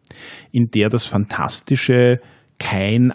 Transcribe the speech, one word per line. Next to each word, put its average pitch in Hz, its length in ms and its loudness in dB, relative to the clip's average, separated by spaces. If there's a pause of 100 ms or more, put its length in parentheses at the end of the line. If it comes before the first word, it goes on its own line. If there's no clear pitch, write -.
(500)
in 120 160 2
der 107 220 0
das 117 160 -2
Fantastische 123 1160 0 (380)
kein 107 560 0